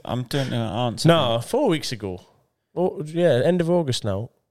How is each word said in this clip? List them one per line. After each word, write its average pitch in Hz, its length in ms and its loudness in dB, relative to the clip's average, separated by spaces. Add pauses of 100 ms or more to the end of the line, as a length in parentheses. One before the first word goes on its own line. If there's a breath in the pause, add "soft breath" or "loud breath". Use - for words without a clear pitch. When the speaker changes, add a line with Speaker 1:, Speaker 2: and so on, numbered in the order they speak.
Speaker 1:
I'm 123 180 -4
doing 135 240 -4
an 120 60 -6
answer. 117 540 -2
Speaker 2:
No, 131 320 4
four 247 300 0
weeks 156 220 -2
ago. 101 300 -8 (540)
Oh, 175 300 -2
yeah, 156 380 2
end 175 180 2
of 165 80 -2
August 170 340 0
now. 104 260 -4 (220)